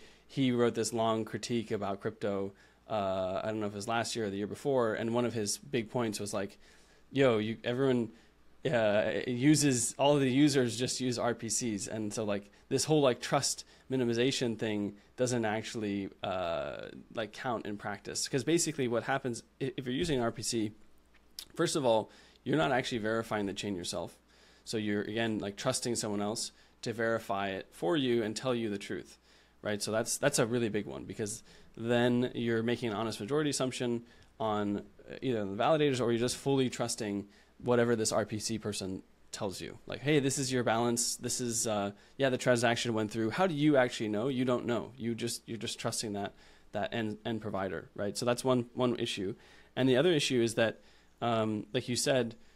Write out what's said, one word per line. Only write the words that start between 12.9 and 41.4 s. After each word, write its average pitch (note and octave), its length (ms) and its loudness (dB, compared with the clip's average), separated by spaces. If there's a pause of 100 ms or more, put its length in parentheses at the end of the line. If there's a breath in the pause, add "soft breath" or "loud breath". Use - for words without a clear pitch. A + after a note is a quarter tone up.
like, B2 200 4
trust - 440 -2 (260 soft breath)
minimization A#2+ 680 2
thing G#2 380 -2 (220 loud breath)
doesn't A#2+ 280 2
actually, G#2 640 -2 (140)
uh, D#2+ 640 -4 (260)
like, A2 200 -6
count A#2+ 320 -4
in G#2 120 -4
practice. - 500 -6
'Cause C3 160 -2
basically D#3 440 0
what A2+ 160 0
happens C3+ 400 -4 (180)
i-, C3+ 160 -4
if C3 80 -8
you're B2+ 80 -4
using D3+ 280 0
R A2+ 100 0
P A2+ 100 -10
C, G#2+ 300 -2 (840)
first D#3+ 200 0
of C#3+ 100 0
all, A2 260 4 (320 loud breath)
you're C#3 140 0
not D#3 140 2
actually B2+ 280 0
verifying A2 480 -2
the F#2 60 -4
chain G2+ 220 -4
yourself. F2 440 -8 (460 soft breath)
So - 120 -6
you're, G#2 240 0
again, A2 380 -2
like, G2 180 -6
trusting B2 380 -2
someone G#2 260 -2
else G#2 300 -4 (320 soft breath)
to A#2+ 100 -4
verify A2 560 -2
it F#2+ 220 -6
for E3+ 260 0
you A#2+ 240 4
and G#2+ 140 -2
tell B2+ 180 -2
you A2+ 160 -2
the G2+ 80 -2
truth, - 400 -10 (460 soft breath)
right? G#2 180 -2
So G#2+ 100 -4
that's, A2+ 280 -2
that's C#3+ 180 2
a C3 80 4
really A#2 240 0
big G#2 160 -2
one, C2+ 200 -10
because G2+ 360 -8 (340 loud breath)
then A#2+ 600 2
you're A#2 280 0
making A#2 260 0
an G#2 60 -4
honest A2 240 -4
majority D3 300 0
assumption B2 540 -2 (360 loud breath)
on, G#2 440 0 (260)
uh, - 120 -10
either A#2 240 0
the G2 100 -6
validators, C#3 440 4
or A#2 120 2
you're A#2 80 2
just A#2+ 180 0
fully C3+ 320 2
trusting G#2 580 -4 (300 soft breath)
whatever A#2+ 380 4
this A2 160 0
R G#2+ 140 2
P G#2+ 140 -6
C A2 200 -4
person G2 420 -6 (300)
tells G2 280 -6
you. A#1+ 260 -10
Like, - 140 -8
"Hey, C#3+ 200 4
this C3 180 0
is C3 160 -2
your B2+ 100 2
balance. A#2 540 2
This A#2+ 240 -4